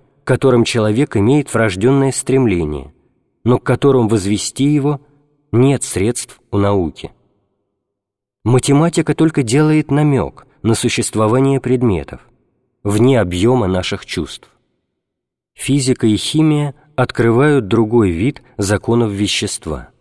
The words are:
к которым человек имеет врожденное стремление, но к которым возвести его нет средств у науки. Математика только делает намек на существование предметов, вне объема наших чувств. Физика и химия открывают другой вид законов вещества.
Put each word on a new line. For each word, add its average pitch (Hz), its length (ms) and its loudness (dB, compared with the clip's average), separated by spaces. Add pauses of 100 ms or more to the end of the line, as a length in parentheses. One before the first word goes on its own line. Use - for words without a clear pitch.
(240)
к - 40 -8
которым 123 360 2
человек 113 540 0
имеет 131 360 0
врожденное 113 600 0
стремление, 87 800 -2 (500)
но 120 160 2
к - 40 -10
которым 127 440 2
возвести 104 560 -2
его 147 380 0 (500)
нет 127 320 2
средств - 560 -4 (120)
у 104 60 -2
науки. 101 540 -2 (1300)
Математика 143 680 2
только 156 300 0
делает 151 480 0
намек 139 560 0 (160)
на 113 100 2
существование 120 880 0
предметов, 120 600 -2 (600)
вне 113 360 2
объема 101 480 0
наших 92 380 -4
чувств. - 440 -10 (1040)
Физика 131 540 -2
и 107 80 4
химия 147 580 0 (220)
открывают 127 720 2
другой 110 440 2
вид 98 300 -4 (160)
законов 104 540 -2
вещества. 98 800 -6 (120)